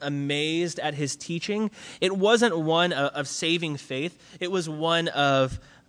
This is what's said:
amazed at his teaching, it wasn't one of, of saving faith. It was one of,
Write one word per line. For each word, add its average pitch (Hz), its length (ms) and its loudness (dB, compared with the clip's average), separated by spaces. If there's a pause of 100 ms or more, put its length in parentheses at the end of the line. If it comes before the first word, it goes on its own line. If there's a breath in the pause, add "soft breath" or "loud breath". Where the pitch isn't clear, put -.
amazed 147 800 -2
at 151 160 -4
his 143 200 -4
teaching, 208 560 -4 (300 loud breath)
it 190 160 0
wasn't 214 400 4
one 165 340 2
of, 139 220 0
of 143 120 -4
saving 165 520 -2
faith. 143 640 -8
It 180 100 -4
was 180 160 0
one 165 400 0
of, 135 540 2 (280 loud breath)